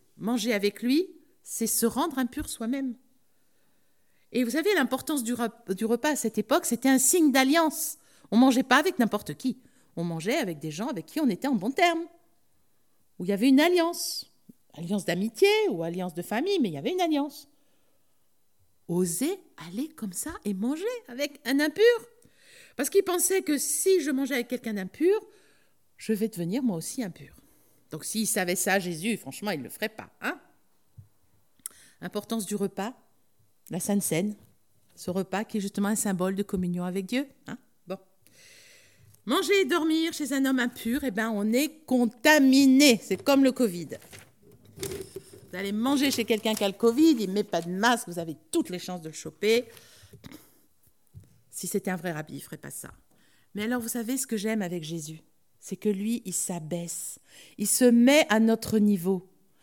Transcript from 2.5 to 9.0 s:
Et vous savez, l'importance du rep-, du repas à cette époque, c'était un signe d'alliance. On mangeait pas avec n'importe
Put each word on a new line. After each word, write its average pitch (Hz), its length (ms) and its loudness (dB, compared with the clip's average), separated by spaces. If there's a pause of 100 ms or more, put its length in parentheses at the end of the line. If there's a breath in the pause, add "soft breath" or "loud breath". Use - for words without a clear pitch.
Et 247 120 0
vous 233 80 -2
savez, 330 240 0
l'importance 269 480 -2
du 233 100 -4
rep-, 226 380 -4
du 196 140 -4
repas 240 260 0
à 277 40 0
cette - 220 -4
époque, - 280 0
c'était 247 240 0
un 262 100 6
signe 311 320 4
d'alliance. 277 680 2 (340 soft breath)
On 214 60 2
mangeait 262 260 6
pas 254 140 4
avec 349 220 2
n'importe 208 360 0